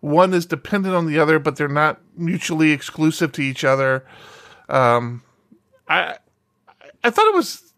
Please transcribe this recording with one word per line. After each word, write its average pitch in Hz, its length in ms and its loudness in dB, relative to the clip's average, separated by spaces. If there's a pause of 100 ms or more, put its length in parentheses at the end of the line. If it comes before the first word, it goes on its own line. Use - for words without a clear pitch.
one 180 340 2
is 175 120 2
dependent 190 500 -4
on 170 100 0
the 151 120 -2
other, 156 200 4
but 143 180 -2
they're 147 120 -4
not 147 320 0 (160)
mutually 165 560 -2
exclusive 156 600 -2
to - 100 -10
each 135 220 -6
other. 135 400 0 (640)
Um, 120 540 0 (680)
I, 170 280 -2 (880)
I 240 60 2
thought 427 180 4
it 427 60 2
was - 440 -4